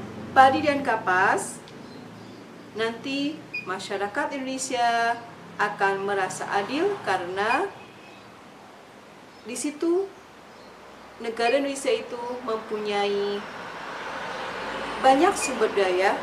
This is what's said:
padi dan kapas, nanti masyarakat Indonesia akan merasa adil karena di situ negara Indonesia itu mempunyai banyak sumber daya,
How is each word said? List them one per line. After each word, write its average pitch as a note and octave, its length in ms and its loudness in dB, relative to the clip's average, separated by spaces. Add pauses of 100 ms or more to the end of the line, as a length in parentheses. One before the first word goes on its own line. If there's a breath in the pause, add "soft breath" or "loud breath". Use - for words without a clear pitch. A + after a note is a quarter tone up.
(320)
padi C4 320 8
dan C#4 160 2
kapas, A3 800 2 (1200)
nanti C#4 560 -2 (320)
masyarakat G3+ 720 -2
Indonesia A#3+ 800 0 (400)
akan G3 480 0
merasa F#3+ 480 -2
adil C#4 480 0
karena G3+ 640 0 (1800)
di A#3+ 160 -10
situ E4+ 480 2 (1120)
negara A#3 400 2
Indonesia C#4 320 0
itu A3+ 280 0 (280)
mempunyai G3+ 920 0 (1600)
banyak C#4 320 8
sumber A3 400 0
daya, F#3+ 500 4